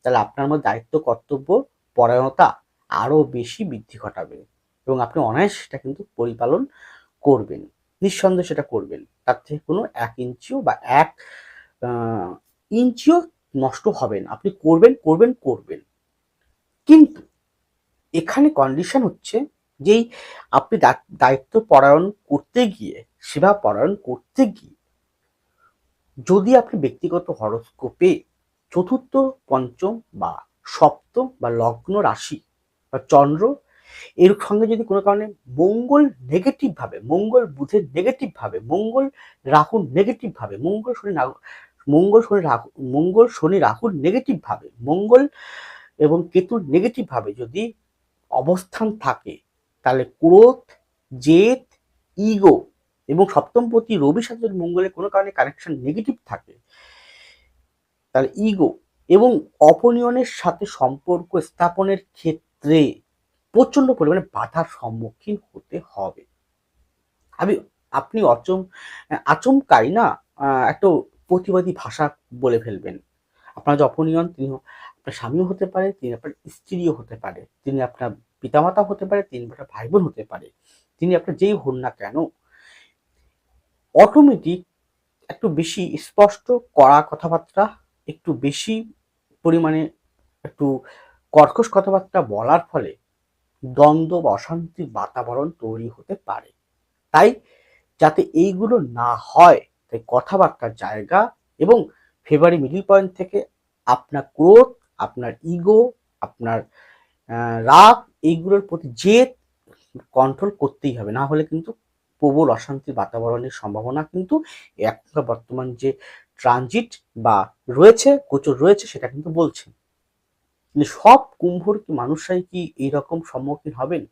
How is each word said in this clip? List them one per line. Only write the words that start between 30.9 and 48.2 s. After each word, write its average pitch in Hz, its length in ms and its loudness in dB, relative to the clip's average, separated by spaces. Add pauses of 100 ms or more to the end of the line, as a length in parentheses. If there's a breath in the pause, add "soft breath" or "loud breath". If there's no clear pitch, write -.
বা 120 80 -4
লগ্ন 117 500 -4
রাশি 143 400 -4 (520)
বা 135 80 -6
চন্দ্র 156 560 2 (600 loud breath)
এর 190 200 4 (120)
সঙ্গে 214 200 0
যদি 226 160 -4
কোনো 196 180 -2
কারণে 202 320 -2 (140)
মঙ্গল 233 600 0 (120)
নেগেটিভভাবে, 165 760 -6
মঙ্গল 208 460 0
বুধের 147 380 -4 (100)
নেগেটিভভাবে, 180 640 -6
মঙ্গল 220 500 -4 (360 soft breath)
রাহুর 151 360 0 (100)
নেগেটিভভাবে, 165 680 -6
মঙ্গল 214 360 -6
শনি 202 200 -10
রাহু, 135 200 -4 (560 loud breath)
মঙ্গল 196 320 4
শনি 202 200 -2
রাহু, 131 280 -4 (140)
মঙ্গল 180 440 2
শনি 190 320 -2
রাহুর 147 340 -2
নেগেটিভভাবে, 180 760 -4 (120)
মঙ্গল 208 460 4 (720 loud breath)
এবং 165 360 0
কেতুর 185 280 0
নেগেটিভভাবে 147 720 -4
যদি 143 400 -10 (560)